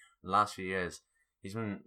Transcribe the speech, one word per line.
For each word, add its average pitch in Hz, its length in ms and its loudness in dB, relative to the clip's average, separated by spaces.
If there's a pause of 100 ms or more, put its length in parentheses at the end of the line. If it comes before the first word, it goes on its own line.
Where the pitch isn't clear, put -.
(240)
the 92 80 -8
last 101 240 4
few 95 100 -6
years, 92 360 -2 (400)
he's 98 120 -10
been, 107 340 -2